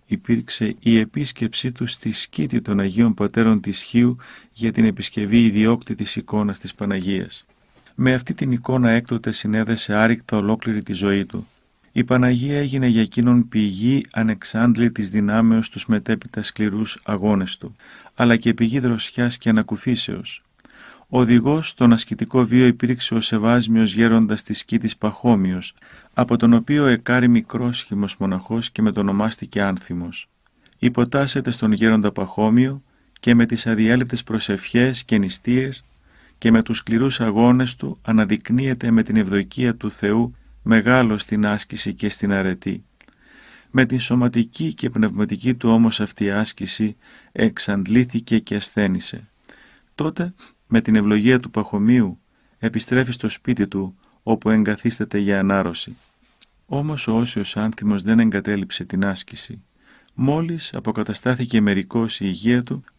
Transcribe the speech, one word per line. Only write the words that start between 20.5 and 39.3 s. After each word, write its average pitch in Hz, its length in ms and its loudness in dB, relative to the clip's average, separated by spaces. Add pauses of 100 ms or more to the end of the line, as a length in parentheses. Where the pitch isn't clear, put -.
Οδηγός 123 600 2
στον 120 240 4
ασκητικό 113 520 0
βίο 123 200 4
υπήρξε 120 500 0
ο 113 60 2
σεβάσμιος 113 720 2
γέροντας 113 500 2
της - 160 -6
σκήτης 113 380 -4
Παχώμιος, 95 760 0 (400)
από 120 240 0
τον 117 160 6
οποίο 143 320 2
εκάρη 123 420 2
μικρόσχημος 117 880 -2
μοναχός 98 540 -4
και - 100 -4
μετονομάστηκε 104 800 -2
Άνθιμος. 90 680 -6 (500)
Υποτάσσεται 123 720 0
στον 110 200 -2
γέροντα 107 400 2
Παχώμιο 117 720 0 (360)
και 120 160 2
με 117 100 6
τις 117 220 -4
αδιάλειπτες 120 560 0
προσευχές 117 800 -2
και 110 140 0
νηστείες 123 680 -2 (540)
και 117 140 2
με 113 120 6
τους 113 140 -4
σκληρούς 123 420 0
αγώνες 120 560 2
του - 260 -10
αναδεικνύεται 113 920 0
με 113 120 4
την 110 120 -2
ευδοκία 104 600 0